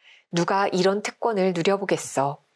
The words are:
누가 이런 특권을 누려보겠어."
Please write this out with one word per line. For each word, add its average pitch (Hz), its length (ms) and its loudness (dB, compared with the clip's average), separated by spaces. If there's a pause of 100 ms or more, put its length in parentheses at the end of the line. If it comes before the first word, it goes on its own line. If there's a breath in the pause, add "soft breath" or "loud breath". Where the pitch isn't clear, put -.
(320 soft breath)
누가 180 360 2
이런 196 340 2
특권을 190 520 0
누려보겠어." 165 840 -2 (180)